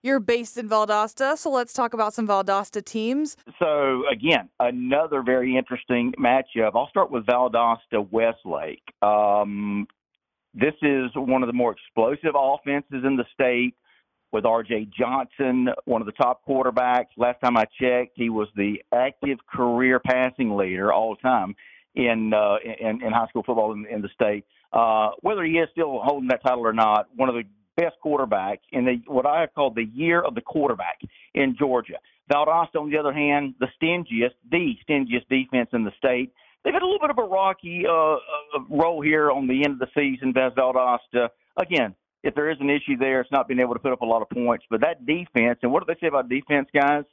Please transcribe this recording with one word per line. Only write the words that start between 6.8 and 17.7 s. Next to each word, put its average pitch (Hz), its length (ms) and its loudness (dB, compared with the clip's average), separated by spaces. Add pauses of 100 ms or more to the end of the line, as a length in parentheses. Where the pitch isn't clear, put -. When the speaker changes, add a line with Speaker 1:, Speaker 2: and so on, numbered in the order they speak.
Speaker 2:
start - 220 0
with 113 160 -2
Valdosta 117 840 0
Westlake. 95 720 -2 (220)
Um, 104 840 2 (680)
this 147 260 2
is 135 320 0
one 131 300 0
of 120 40 -2
the 120 60 -4
more 123 180 2
explosive 139 640 -2
offenses 139 720 -2
in 135 100 2
the 120 160 0
state 123 440 0 (560)
with 107 120 -2
R 113 200 2
J 107 240 -4 (100)
Johnson, 127 680 0 (180)
one 117 160 0
of 101 60 -8
the 104 60 -10
top 127 340 0
quarterbacks. 123 680 0
Last 120 260 0
time 123 140 2
I 110 100 4 (140)